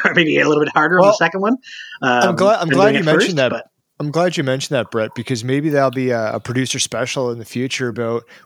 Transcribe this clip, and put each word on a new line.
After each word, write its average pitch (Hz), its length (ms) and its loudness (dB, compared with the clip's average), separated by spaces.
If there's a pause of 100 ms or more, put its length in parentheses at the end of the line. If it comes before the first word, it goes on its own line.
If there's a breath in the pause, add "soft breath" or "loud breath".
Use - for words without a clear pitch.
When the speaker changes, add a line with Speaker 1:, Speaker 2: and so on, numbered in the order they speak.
Speaker 1:
<laughs> - 100 0
maybe 156 240 2
a 147 80 2
little 151 160 4
bit 147 100 -2
harder 160 260 2
on - 20 8
the 196 80 6
Speaker 2:
Well, 208 80 4
Speaker 1:
second 175 240 0
one, 233 160 0 (440 loud breath)
Speaker 2:
I'm 123 280 2
Speaker 1:
um, 165 80 -2
Speaker 2:
glad, 196 240 2
I'm 165 80 -2
Speaker 1:
than 135 80 2
Speaker 2:
glad 190 140 4
Speaker 1:
doing - 40 2
Speaker 2:
you 214 60 2
Speaker 1:
it 165 40 -2
Speaker 2:
mentioned 156 200 4
Speaker 1:
first, 185 100 -2
Speaker 2:
that. 131 160 2
Speaker 1:
but - 140 -8 (340)
Speaker 2:
I'm 147 120 -6
glad 170 260 0
you 147 80 -2
mentioned 131 320 -2
that, 113 140 -2
Brett, 110 220 -2
because 117 300 -4
maybe 139 280 0
that'll 139 200 2
be 127 200 -2
a, 113 240 -2
a 110 40 -4
producer 123 400 -4
special 123 520 -4
in 117 60 -8
the 113 60 -12
future 127 460 -6
about 117 340 -4 (220 loud breath)